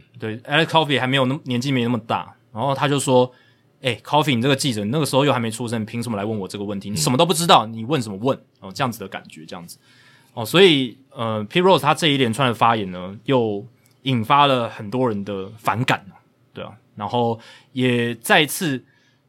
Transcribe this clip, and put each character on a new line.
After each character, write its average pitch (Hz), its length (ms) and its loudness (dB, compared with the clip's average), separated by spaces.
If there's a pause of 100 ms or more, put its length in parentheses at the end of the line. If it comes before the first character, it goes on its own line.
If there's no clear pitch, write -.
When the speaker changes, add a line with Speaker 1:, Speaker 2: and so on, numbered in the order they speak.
(180)
Speaker 1:
对， 110 220 -8
Alex 151 260 0
Coffey 147 320 2
还 127 80 -2
没 131 100 0
有 131 100 2
那 131 80 0
么， 160 100 -6
年 123 160 -2
纪 139 100 -2
没 127 120 0
那 117 60 0
么 123 100 0
大。 98 360 -6 (180)
然 107 100 -8
后 139 120 0
他 139 140 0
就 143 100 2
说 127 320 4 (520)
，“哎， 123 200 0
Coffey， 147 320 2
你 113 60 2
这 131 80 2
个 - 80 2
记 143 160 -2
者， 107 120 -4
你 104 60 -2
那 147 80 -2
个 151 60 0
时 131 100 -2
候 135 100 4
又 143 80 4
还 123 60 0
没 113 120 -4
出 120 180 -6
生， 113 140 -4
你 - 20 -6
凭 117 180 -8
什 113 80 -6
么 110 60 -4
来 98 80 -4
问 110 140 -4
我 92 100 -8
这 - 80 -12
个 101 80 -8
问 101 140 -6
题？ 98 120 -10
Speaker 2:
嗯。 - 20 -6
Speaker 1:
你 110 40 -4
什 151 140 0
么 127 80 2
都 170 80 6
不 180 80 2
知 165 120 -4
道， 139 200 6
你 113 180 -10
问 143 160 0
什 110 100 -6
么 98 80 -8
问？” 120 200 0 (220)
哦， 95 120 -14
这 101 100 -6
样 127 80 -2
子 104 80 -10
的 98 100 -10
感 - 200 -10
觉， 78 160 -20
这 85 100 -16
样 85 120 -14
子。 - 120 -20 (540)
哦， 117 120 -8
所 156 180 4
以， 139 340 4 (140)
呃， 113 400 -4
Pete 175 120 0
Rose 180 180 6
他 143 120 2
这 160 140 0
一 143 100 2
连 123 160 2
串 127 160 0
的 113 60 0
发 117 220 4
言 98 140 -4
呢， 90 340 -10
又 113 420 0 (360)
引 123 220 0
发 143 220 6
了 123 220 0
很 104 200 -14
多 127 200 -2
人 101 160 -4
的 98 340 -8
反 107 260 -2
感， - 220 -2 (480)
对 - 100 -14
啊。 - 80 -18 (220)
然 104 140 -8
后 117 320 -2 (320)
也 120 440 0
再 180 300 4
次 139 380 -4 (440)